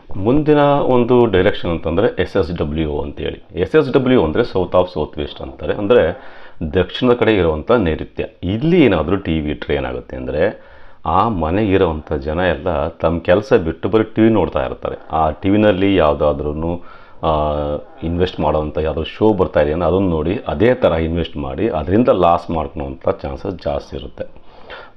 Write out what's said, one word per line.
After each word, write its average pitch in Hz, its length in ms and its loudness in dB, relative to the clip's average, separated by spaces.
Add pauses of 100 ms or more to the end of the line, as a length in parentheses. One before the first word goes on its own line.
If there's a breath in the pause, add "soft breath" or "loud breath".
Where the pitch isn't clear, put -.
(160)
ಮುಂದಿನ 143 480 2
ಒಂದು 123 640 4
ಡೈರೆಕ್ಷನ್ 95 440 2
ಅಂತಂದ್ರೆ 85 520 -2
ಎಸ್ 95 140 -4
ಎಸ್ 90 160 0
ಡಬ್ಲ್ಯೂ 76 480 -4
ಅಂತೇಳಿ. 76 600 -8
ಎಸ್ 95 160 0
ಎಸ್ 135 160 2
ಡಬ್ಲ್ಯೂ 127 320 4
ಅಂದ್ರೆ 80 180 0
South 92 300 -2
of 92 120 4 (140)
South 73 240 -6
West - 200 -10
ಅಂತಾರೆ. 69 320 -6
ಅಂದ್ರೆ 101 460 2 (540 loud breath)
ದಕ್ಷಿಣದ 120 400 2
ಕಡೆ 110 220 2
ಇರುವಂತ 80 360 2
ನೈಋತ್ಯ. 87 540 -2 (160)
ಇಲ್ಲಿ 143 400 2
ಏನಾದ್ರೂ 90 340 2
ಟಿ 82 240 -2
ವಿ 73 100 -4
ಇಟ್ರೆ 71 240 -4
ಏನಾಗುತ್ತೆ 64 420 -6
ಅಂದ್ರೆ, 69 520 -4 (380 loud breath)
ಆ 95 220 2
ಮನೆಗೆ 92 440 0
ಇರೋವಂಥ 82 400 0
ಜನ 76 260 -4
ಎಲ್ಲ 80 500 0
ತಮ್ಮ 82 300 -2
ಕೆಲಸ 92 340 2
ಬಿಟ್ಟು 87 360 0
ಬರೀ 110 160 2
ಟಿ 110 180 0
ವಿ 113 80 6
ನೋಡ್ತಾ 76 360 0
ಇರ್ತಾರೆ. - 300 -8 (160)
ಆ 78 180 2
ಟಿ 98 200 -2
ವಿನಲ್ಲಿ 101 460 4
ಯಾವುದಾದ್ರೂ, 76 880 0 (380 loud breath)
ಆ, 80 60 -2 (720)
ಇನ್ವೆಸ್ಟ್ 87 380 -2
ಮಾಡೋವಂಥ 78 380 -2
ಯಾವುದೋ 78 240 -2
ಶೋ 107 300 2
ಬರ್ತಾ 90 280 0
ಇದೆಯಾ 76 180 2
ಅದನ್ನ 90 320 2
ನೋಡಿ 82 280 -2 (100)
ಅದೇ 98 260 2
ಥರ - 180 2
ಇನ್ವೆಸ್ಟ್ 82 440 -2
ಮಾಡಿ 71 320 -4
ಅದರಿಂದ 90 400 0
ಲಾಸ್ 87 420 2
ಮಾಡ್ಕೊಳೋವಂಥ 71 580 -6 (140)
ಚಾನ್ಸಸ್ 80 420 -8
ಜಾಸ್ತಿ 73 320 -6
ಇರುತ್ತೆ. - 280 -12 (720 loud breath)